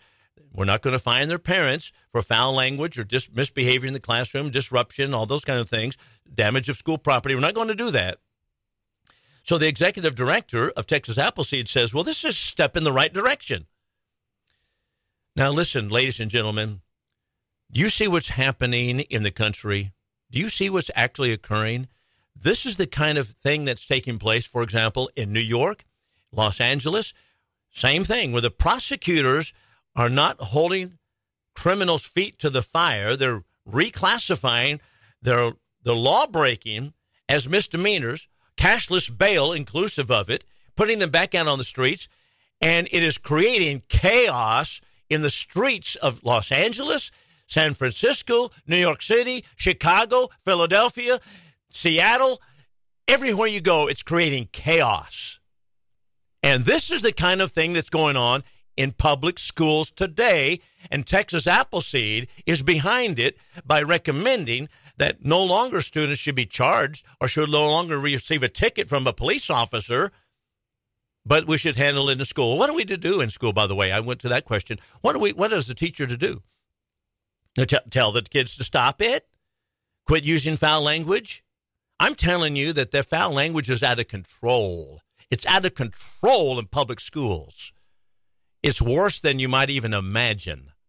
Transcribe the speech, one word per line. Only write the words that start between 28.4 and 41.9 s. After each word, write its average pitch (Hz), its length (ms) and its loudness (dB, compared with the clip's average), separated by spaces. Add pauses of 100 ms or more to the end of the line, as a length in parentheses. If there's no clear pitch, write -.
the 117 80 0
prosecutors 165 1000 0 (440)
are 120 140 2
not 143 300 2
holding 175 580 -2 (560)
criminals' 175 500 0
feet - 340 -4
to 151 120 -2
the 131 120 0
fire. 127 540 0
They're 123 280 -2 (240)
reclassifying 147 1120 0 (400)
their, 120 340 2 (280)
the 120 140 0
law 160 300 4
breaking 131 640 -2 (360)
as 135 200 0
misdemeanors, 170 800 -2 (280)
cashless 180 600 0
bail 170 360 4
inclusive 151 580 -4
of 104 200 2
it, - 140 -4 (320)
putting 214 240 2
them 170 100 0
back 165 240 2
out 165 140 0
on 139 100 0
the 127 60 -8
streets. 131 440 -2 (520)